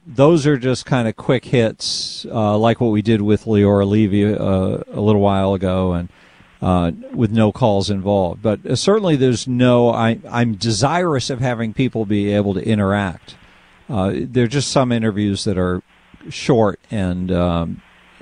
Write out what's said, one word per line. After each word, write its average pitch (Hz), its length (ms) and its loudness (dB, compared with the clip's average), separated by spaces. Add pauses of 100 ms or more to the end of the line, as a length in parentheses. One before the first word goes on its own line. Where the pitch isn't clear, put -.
those 143 420 4
are 151 100 2
just 123 300 -4
kind 120 200 0
of 107 80 -4
quick - 300 -2
hits, - 840 -4
uh, 107 260 0
like 113 240 2
what 120 80 2
we 107 140 2
did 110 180 2
with 104 240 0
Leora 101 420 4
Levy, 101 380 2
uh, 101 540 0 (120)
a - 100 -6
little 104 200 4
while 98 320 2
ago, 92 400 0
and, 87 160 -4 (520)
uh, 90 300 0 (220)
with 113 180 0
no 110 200 2
calls 98 380 0
involved. 95 520 -2
But, 107 240 -2
uh, 131 100 -2
certainly 190 400 2
there's 127 320 0
no, 123 420 4
I, 113 300 0 (100)
I'm 117 260 0
desirous 135 720 -2
of 131 100 -6
having 117 340 -4
people 117 320 -2
be 101 280 0
able 101 220 2
to - 120 -4
interact. 101 680 0 (540)
Uh, 98 240 -2
there 120 320 0
are - 20 2
just 131 240 -4
some 127 200 2
interviews 104 520 0
that 98 140 -2
are 90 240 0 (480)
short 113 500 0 (100)
and, 92 420 -4
um, 87 500 -2 (400)